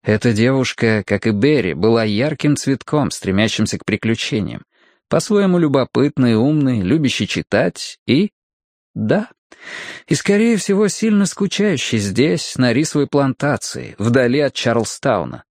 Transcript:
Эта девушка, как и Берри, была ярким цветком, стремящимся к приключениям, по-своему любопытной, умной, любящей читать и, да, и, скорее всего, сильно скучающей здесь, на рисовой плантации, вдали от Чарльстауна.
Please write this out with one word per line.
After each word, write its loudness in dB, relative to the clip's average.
Эта 2
девушка, 0
как -2
и 4
Берри, 2
была 2
ярким 0
цветком, -2
стремящимся -2
к -14
приключениям, -4
по-своему 2
любопытной, 2
умной, 2
любящей 0
читать -4
и, 2
да, -2
и, 0
скорее 2
всего, 0
сильно 2
скучающей -2
здесь, 0
на 2
рисовой 0
плантации, -2
вдали 2
от -2
Чарльстауна. -2